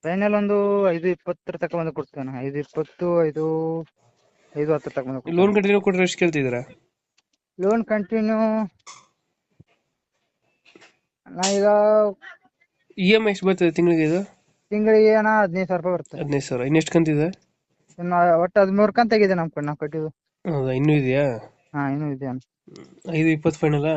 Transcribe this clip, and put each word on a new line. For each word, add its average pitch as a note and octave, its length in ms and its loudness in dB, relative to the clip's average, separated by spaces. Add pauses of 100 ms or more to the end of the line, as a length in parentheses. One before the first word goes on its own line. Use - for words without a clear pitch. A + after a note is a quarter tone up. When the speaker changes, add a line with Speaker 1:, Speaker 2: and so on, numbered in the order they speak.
Speaker 1:
ಫೈನಲ್ G3+ 320 -2
ಒಂದು G3+ 560 0
ಐದು E3+ 180 -2
ಇಪ್ಪತ್ತರ F3 480 -8
ತನಕ E3+ 200 -6
ಬಂದು D#3+ 160 -4
ಕೊಡ್ತೇನೆ C3+ 380 -10
ಅಣ್ಣ. C3 100 -12
ಐದು C#3 180 -8
ಇಪ್ಪತ್ತು, E3+ 640 -2
ಐದು, D#3 200 -4 (1120)
ಐದು D3+ 180 0
ಹತ್ತರ C#3+ 160 -6
ತನಕ B2+ 160 -8
ಬಂದು C3+ 240 -8
Speaker 2:
ಲೋನ್ F#3+ 240 2
ಕಂಟಿನ್ಯೂ G3+ 260 2
ಕೊಟ್ರೆ F#3 220 0
ಎಷ್ಟು F3+ 160 -2
ಕೇಳ್ತಿದ್ದೀರಾ? C#3 420 0 (1000)
Speaker 1:
ಲೋನ್ G#3+ 240 0
ಕಂಟಿನ್ಯೂ G#3+ 520 -2 (3000)
ನಾ F#3 260 -2
ಈಗ G3+ 140 2 (1300)
Speaker 2:
ಇ F#3+ 120 2
ಎಂ A3 180 4
ಐ - 20 2
ಎಷ್ಟು F#3+ 160 -4
ಬರ್ತದೆ F#3 240 2
ತಿಂಗಳಿಗೆ E3+ 340 2
ಇದು? F3 200 0 (460)
Speaker 1:
ತಿಂಗಳಿಗೆ G#3+ 440 4
ಅಣ್ಣ G#3+ 140 2 (140)
ಹದಿನೈದು F#3 240 -2
ಸಾವಿರ F3+ 140 -2
ರೂಪಾಯಿ F3+ 140 -2
ಬರುತ್ತೆ. D#3 240 -8
Speaker 2:
ಹದಿನೈದು C#3+ 300 -4
ಸಾವಿರ. B2 160 -4
ಇನ್ನು D3 140 2
ಎಷ್ಟು D#3+ 140 -2
ಕಂತಿದೆ? D#3+ 360 2 (680)
Speaker 1:
ಇನ್ನು F3 420 2
ಒಟ್ಟು F#3 200 2
ಹದಿಮೂರು G3+ 320 4
ಕಂತು A#3 220 2
ಆಗಿದೆ G3+ 200 4
ನಮ್ E3 160 -4
ಕಡೆ, D3 160 -8
ನಾವ್ D3 100 -6
ಕಟ್ಟಿದ್ದು. D#3 320 -8 (440)
Speaker 2:
ಹೌದಾ? C3 200 -2
ಇನ್ನೂ C#3+ 200 2
ಇದೆಯಾ? C#3 340 2 (480)
Speaker 1:
ಹಾ, C#3+ 140 -4
ಇನ್ನೂ C#3+ 240 -4
ಇದೆ C3+ 140 -10
ಅಣ್ಣ. B2+ 140 -8 (680)
Speaker 2:
ಐದು D#3+ 180 0
ಇಪ್ಪತ್ತು D#3 320 -2
ಫೈನಲ್? D3 260 0 (100)